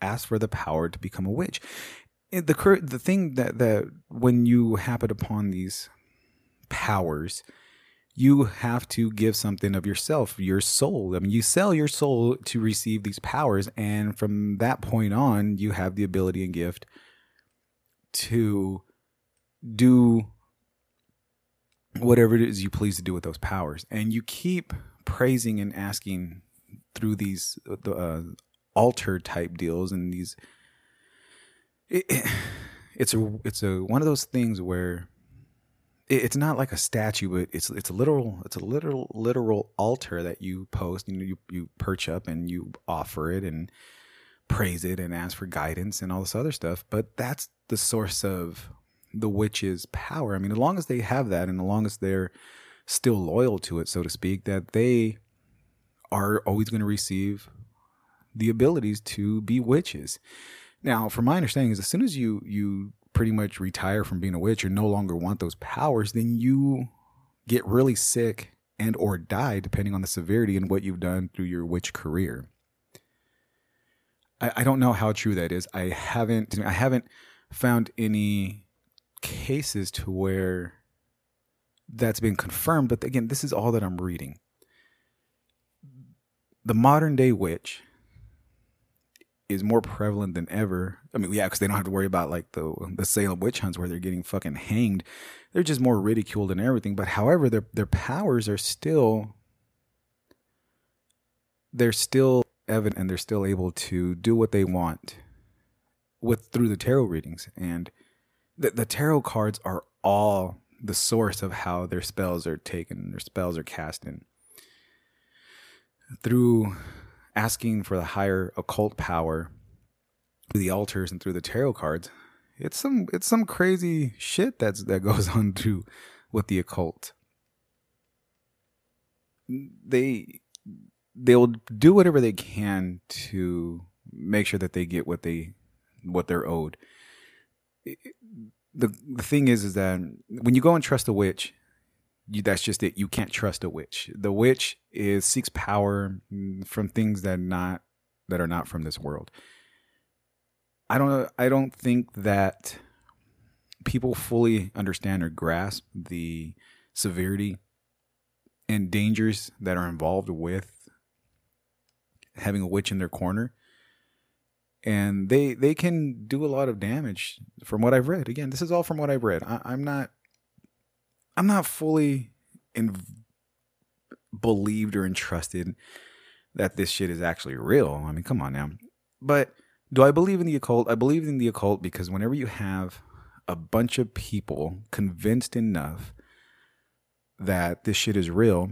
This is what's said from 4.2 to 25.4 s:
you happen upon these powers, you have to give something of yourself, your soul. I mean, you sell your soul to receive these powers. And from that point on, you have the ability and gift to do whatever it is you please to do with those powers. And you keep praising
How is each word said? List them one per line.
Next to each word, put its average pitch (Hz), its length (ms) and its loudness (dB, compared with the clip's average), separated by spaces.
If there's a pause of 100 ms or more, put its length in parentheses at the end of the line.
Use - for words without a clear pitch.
you 120 300 6
happen 117 360 -2
upon 104 400 -2
these 92 360 -6 (800)
powers, 87 760 -2 (720)
you 139 260 8
have 120 440 -2
to 113 240 0
give 107 240 2
something 98 400 0
of 90 80 -2
yourself, 107 540 -2
your 95 220 2
soul. 110 540 0
I 90 40 0
mean, 98 120 0
you 113 120 4
sell 185 320 4
your 151 120 4
soul 127 500 2 (100)
to 120 140 -2
receive 110 420 0
these 101 160 -6
powers. 110 580 0
And 104 420 -2
from 104 380 0
that 117 240 0
point 110 320 0
on, 104 460 2
you 104 140 -2
have 92 220 -2
the 101 80 -2
ability 92 400 0
and 90 100 -4
gift 85 340 -4 (1300)
to 101 680 0 (920)
do 120 480 8 (1800)
whatever 117 360 8
it 113 80 6
is 107 200 0
you 95 80 -4
please 101 260 0
to 92 60 -8
do 92 120 -4
with 87 80 -4
those 82 160 -8
powers. 82 520 -6
And 107 220 -2
you 113 100 -2
keep - 500 -4 (320)
praising 117 560 2